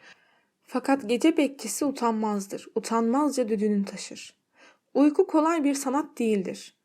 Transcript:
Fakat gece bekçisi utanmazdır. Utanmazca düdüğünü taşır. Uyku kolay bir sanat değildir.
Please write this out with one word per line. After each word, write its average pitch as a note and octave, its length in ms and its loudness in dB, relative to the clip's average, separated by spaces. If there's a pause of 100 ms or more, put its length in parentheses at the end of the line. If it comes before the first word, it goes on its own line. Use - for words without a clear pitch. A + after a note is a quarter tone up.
(680)
Fakat B3+ 420 -2
gece D#4+ 280 4
bekçisi C#4 480 -2
utanmazdır. A3 920 -2
Utanmazca A#3 720 0
düdüğünü G#3 360 0
taşır. - 500 -14 (580)
Uyku D4 340 4
kolay D#4+ 360 2
bir C#4+ 100 2
sanat C#4 460 -4
değildir. G#3 640 -2